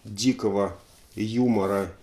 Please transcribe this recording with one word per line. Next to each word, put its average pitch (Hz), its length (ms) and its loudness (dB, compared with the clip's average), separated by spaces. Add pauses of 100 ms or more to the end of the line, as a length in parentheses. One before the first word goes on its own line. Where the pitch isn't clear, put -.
дикого 101 760 0 (380)
юмора 104 760 0 (100)